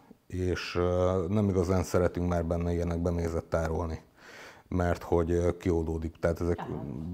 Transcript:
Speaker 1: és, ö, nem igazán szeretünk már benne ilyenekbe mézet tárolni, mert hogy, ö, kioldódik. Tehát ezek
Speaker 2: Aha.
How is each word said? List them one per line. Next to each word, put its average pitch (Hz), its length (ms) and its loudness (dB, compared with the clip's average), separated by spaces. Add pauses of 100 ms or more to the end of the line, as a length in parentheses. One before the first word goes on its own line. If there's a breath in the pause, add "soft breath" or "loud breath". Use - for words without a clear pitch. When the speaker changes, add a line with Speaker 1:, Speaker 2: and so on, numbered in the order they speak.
(280 loud breath)
Speaker 1:
és, 90 480 -2
ö, 90 540 2
nem 101 200 4
igazán 92 340 4
szeretünk 87 460 2
már 87 160 0
benne 85 280 0
ilyenekbe 85 380 0
mézet 85 340 -2
tárolni, 80 560 -2 (680 loud breath)
mert 87 360 0
hogy, 85 280 2
ö, 87 260 2
kioldódik. 82 600 -2
Tehát 85 220 0
ezek 85 180 0
Speaker 2:
Aha. 80 240 -8 (300)